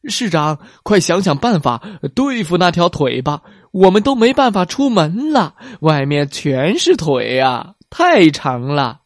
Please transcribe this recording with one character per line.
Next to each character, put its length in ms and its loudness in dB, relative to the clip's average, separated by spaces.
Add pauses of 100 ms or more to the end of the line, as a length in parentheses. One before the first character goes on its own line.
市 220 -4
长， 300 -2 (240)
快 160 2
想 220 0
想 160 0
办 220 0
法 220 -2 (320)
对 300 -2
付 140 -2
那 140 2
条 180 0
腿 320 -2
吧！ 200 -6 (300)
我 200 6
们 100 2
都 140 0
没 180 4
办 180 2
法 140 0
出 240 -2
门 420 0
了， 240 0 (260)
外 240 0
面 240 -2
全 480 -2
是 180 2
腿 440 -2
啊， 360 -2 (140)
太 400 4
长 320 -4
了。 440 -4